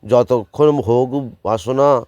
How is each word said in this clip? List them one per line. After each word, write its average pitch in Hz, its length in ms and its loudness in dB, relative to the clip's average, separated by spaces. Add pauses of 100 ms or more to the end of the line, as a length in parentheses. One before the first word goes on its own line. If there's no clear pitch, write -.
যতক্ষণ 123 720 0
ভোগ 123 500 -2 (140)
বাসনা 127 640 0